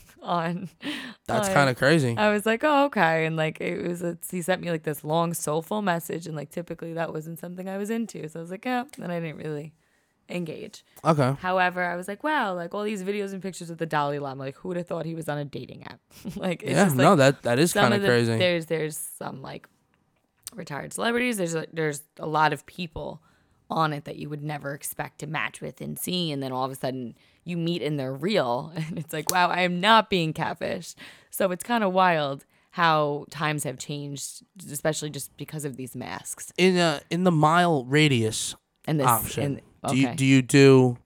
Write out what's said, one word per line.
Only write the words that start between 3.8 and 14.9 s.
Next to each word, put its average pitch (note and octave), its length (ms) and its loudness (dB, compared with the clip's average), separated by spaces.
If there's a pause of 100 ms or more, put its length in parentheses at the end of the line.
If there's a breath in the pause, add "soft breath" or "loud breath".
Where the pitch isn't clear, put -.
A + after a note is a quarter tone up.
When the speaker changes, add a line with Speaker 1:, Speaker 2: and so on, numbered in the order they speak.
Speaker 1:
was F3 180 -4
a, F3 160 -6 (120)
he F3+ 120 -4
sent F3+ 180 0
me, E3+ 100 -6
like, D#3+ 140 -4
this D3+ 180 -6
long E3 320 0
soulful D#3+ 480 -4
message, E3+ 440 -4
and, D#3 100 -8
like, C#3+ 140 -10
typically E3+ 420 -10
that D#3+ 200 -4
wasn't D#3+ 280 -10
something F3+ 280 -12
I F#3+ 80 -6
was G3+ 140 -6
into. A3 380 -6
So D#3+ 100 -14
I E3 40 -10
was E3+ 80 -12
like, F#3+ 140 -12
"Yeah," B3 200 -2 (160)
and F3+ 100 -8
I E3+ 80 -4
didn't D#3+ 200 -8
really D3+ 340 -10 (560)
engage. - 560 -10 (200 soft breath)
Speaker 2:
Okay. C#3 360 4
Speaker 1:
However, F3+ 420 0
I F3 140 -2
was F3+ 100 -8
like, G3+ 160 -12
"Wow, C4+ 320 0
like, F3 200 -6
all G#3 100 -4
these G#3 180 -4
videos G3 300 -4
and F#3+ 100 -10
pictures F3+ 280 -10
of D#3+ 80 -10
the E3 80 -4
Dalai D3 340 0
Lama, C3+ 240 -8
like, C#3 120 -10
who - 120 -12
would F3+ 80 -4
have F3 100 -6
thought D#3+ 200 -6